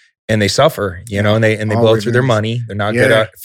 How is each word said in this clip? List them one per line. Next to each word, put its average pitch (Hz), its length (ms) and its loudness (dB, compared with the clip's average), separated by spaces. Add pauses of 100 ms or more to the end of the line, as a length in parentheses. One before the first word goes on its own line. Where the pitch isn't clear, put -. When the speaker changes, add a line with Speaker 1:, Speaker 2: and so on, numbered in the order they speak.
(280)
Speaker 1:
And 107 140 0
they 101 60 2
suffer, 101 600 0
you 98 140 -2
know, 104 140 2
and 113 80 2
they, 110 120 2
and 107 140 -4
they 107 60 0
blow 113 140 4
Speaker 2:
Always 113 140 2
Speaker 1:
through 117 100 -2
their 123 100 2
Speaker 2:
is. 135 40 -2
Speaker 1:
money. 113 400 -2
They're 98 80 -12
not 104 200 -4
good 113 160 2
Speaker 2:
Yeah. 110 100 4
Speaker 1:
at 110 240 -8